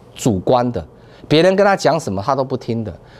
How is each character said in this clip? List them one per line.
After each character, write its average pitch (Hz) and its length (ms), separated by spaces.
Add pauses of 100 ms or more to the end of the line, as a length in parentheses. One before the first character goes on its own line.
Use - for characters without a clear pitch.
(140)
主 104 240
观 123 320
的， 110 160 (400)
别 151 160
人 185 140
跟 196 100
他 196 80
讲 156 240
什 127 140
么 95 120
他 139 120
都 135 80
不 131 120
听 113 280
的。 92 100 (260)